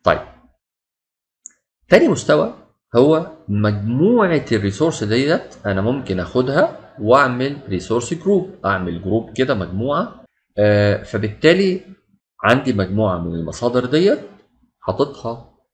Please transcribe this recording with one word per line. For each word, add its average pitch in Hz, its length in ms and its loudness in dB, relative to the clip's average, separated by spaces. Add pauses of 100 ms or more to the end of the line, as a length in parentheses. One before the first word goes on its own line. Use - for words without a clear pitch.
طيب، 80 160 2 (1700)
تاني 330 200 6
مستوى 156 460 0 (420)
هو 160 300 4 (220)
مجموعة 123 1040 0
الريسورس 110 520 0
ديت 135 500 -2 (120)
أنا 98 140 0
ممكن 107 400 -2
أخدها 135 800 -2
وأعمل 127 560 2 (120)
resource 113 460 -4
جروب، 185 360 0 (140)
أعمل 92 380 -2
جروب 107 300 -2
كده 131 220 0
مجموعة. 110 680 -4 (340)
آه، 104 440 2
فبالتالي 170 800 0 (640)
عندي 127 280 2
مجموعة 98 460 0
من 85 160 -6
المصادر 120 500 -4
ديت 175 360 2 (600)
حاططها - 680 -6 (240)